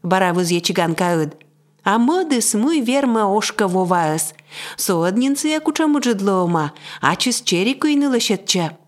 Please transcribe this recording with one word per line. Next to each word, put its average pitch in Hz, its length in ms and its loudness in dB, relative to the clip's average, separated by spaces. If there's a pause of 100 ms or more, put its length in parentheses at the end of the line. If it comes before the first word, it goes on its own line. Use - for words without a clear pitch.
бара 180 280 2
вызье 175 280 0
чиганка 175 560 0
ыд. 156 200 -2 (460)
«А 202 160 2
мыдыс 277 560 0
мый 277 260 0
верма 240 460 0
ошка 208 400 0
Воваыс. 175 680 0 (420)
Со 170 280 0
однинцы 262 440 0
я 311 120 0
куча 311 260 -2
мыджыдлома, 190 840 0 (280)
ачыс 185 420 0
чери 196 320 0
кыйнылышетче». 240 1000 0 (120)